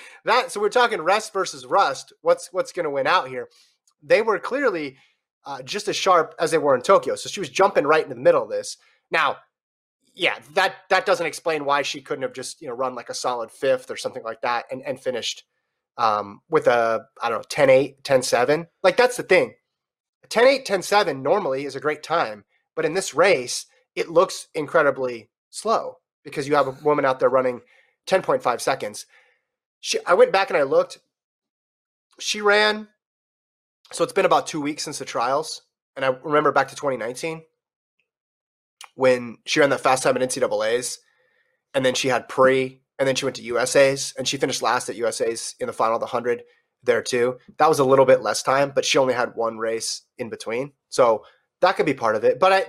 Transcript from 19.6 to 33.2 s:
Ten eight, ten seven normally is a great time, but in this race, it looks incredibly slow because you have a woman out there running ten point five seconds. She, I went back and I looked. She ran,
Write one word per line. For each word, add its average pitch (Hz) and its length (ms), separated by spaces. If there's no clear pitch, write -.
Ten 233 180
eight, 269 180
ten 190 180
seven 175 400
normally 147 420
is 139 100
a 139 60
great 151 240
time, 117 400
but 156 80
in 156 100
this - 180
race, 143 540
it 180 120
looks 175 460
incredibly 135 760
slow - 480
because 143 260
you 147 60
have 139 140
a 131 160
woman 147 200
out 131 160
there 131 80
running 127 320
ten 185 160
point 165 200
five 120 200
seconds. 117 440
She, - 260
I 170 80
went 247 180
back 190 160
and 190 80
I 147 60
looked. 156 360
She 208 200
ran, 214 480